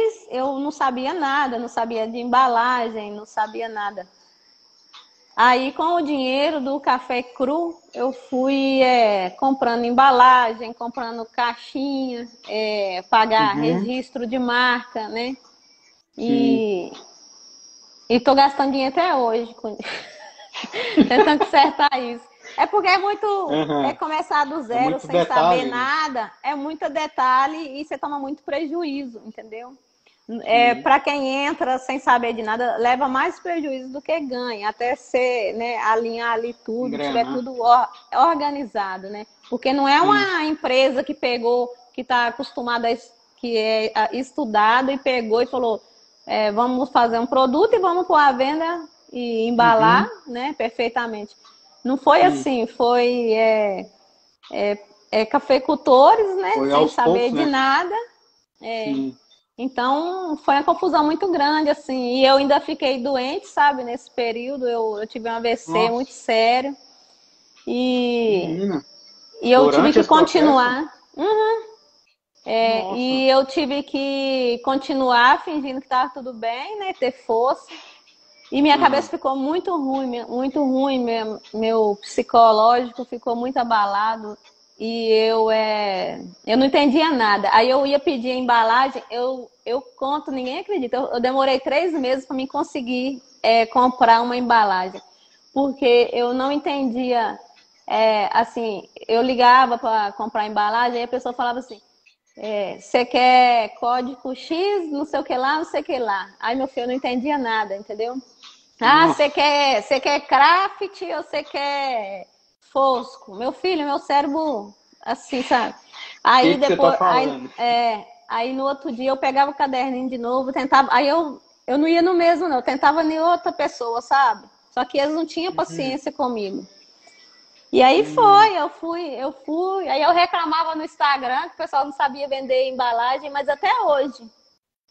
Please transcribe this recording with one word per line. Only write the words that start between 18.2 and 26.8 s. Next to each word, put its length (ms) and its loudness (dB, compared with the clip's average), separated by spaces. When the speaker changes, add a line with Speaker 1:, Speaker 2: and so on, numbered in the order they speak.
Speaker 1:
tô 160 2
gastando 360 2
dinheiro 240 -4
até 200 0
hoje, 380 -2
com, 220 -12
<laughs> 1300 -4
tentando 320 4
consertar 580 2
isso. 300 -10
É 100 0
porque 220 0
é 100 4
muito, 280 -4
Speaker 2:
Aham. 340 -2
Speaker 1:
é 120 -2
começar 500 -2
do 260 -8
Speaker 2:
É 80 -2
Speaker 1:
zero, 0 -
Speaker 2:
muito 280 -2
Speaker 1:
sem 140 0
Speaker 2:
detalhe, 20 4
Speaker 1:
saber 420 2
Speaker 2:
né? 240 -4
Speaker 1:
nada, 420 -4
é 120 -4
muito 360 -8